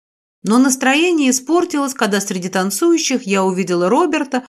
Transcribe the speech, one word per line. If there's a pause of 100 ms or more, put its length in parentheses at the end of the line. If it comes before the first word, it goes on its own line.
(440)
Но
настроение
испортилось,
когда
среди
танцующих
я
увидела
Роберта,